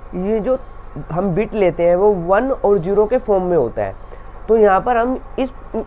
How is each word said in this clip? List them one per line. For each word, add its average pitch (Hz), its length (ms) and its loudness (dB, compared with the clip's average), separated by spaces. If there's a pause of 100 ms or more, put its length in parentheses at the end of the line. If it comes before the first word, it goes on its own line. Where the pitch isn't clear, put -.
(160)
ये 208 240 -2
जो 254 180 0 (540)
हम 185 220 0
bit 220 200 -2
लेते 175 340 2
हैं 175 80 4
वो 208 160 4 (140)
वन 214 240 2
और 202 280 2
ज़ीरो 202 280 2
के 240 120 0
form 196 260 0
में 175 120 2
होता 117 260 0
है। 98 120 -6 (540)
तो 220 80 4
यहाँ 202 240 6
पर 240 160 0
हम 247 220 0 (200)
इस, 262 140 -2 (340)